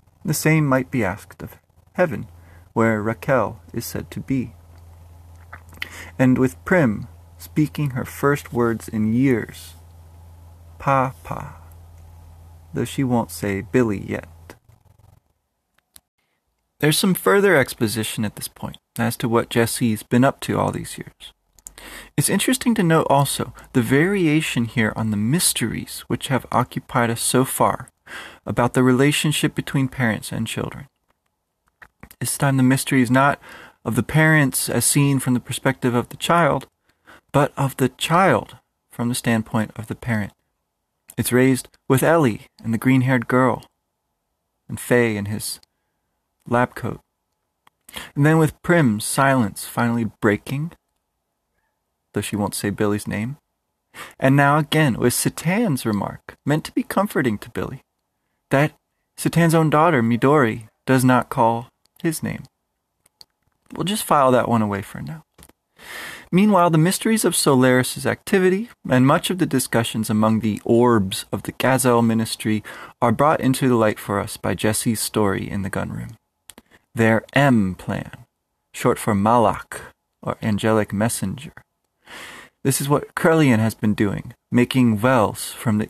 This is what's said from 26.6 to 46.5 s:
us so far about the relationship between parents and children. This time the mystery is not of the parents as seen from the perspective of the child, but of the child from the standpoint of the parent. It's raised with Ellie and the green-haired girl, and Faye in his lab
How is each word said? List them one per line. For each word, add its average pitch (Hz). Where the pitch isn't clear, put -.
us 117
so 127
far -
about 123
the 135
relationship 143
between 135
parents -
and 113
children. -
This -
time 139
the 131
mystery 131
is 117
not 135
of 113
the 120
parents 156
as 117
seen 139
from 127
the 120
perspective 127
of 120
the -
child, 151
but 139
of 139
the 127
child 165
from 117
the 120
standpoint 113
of 110
the 107
parent. 110
It's 117
raised 127
with 131
Ellie 143
and 113
the 113
green-haired 131
girl, 127
and 110
Faye 117
in 101
his 104
lab 123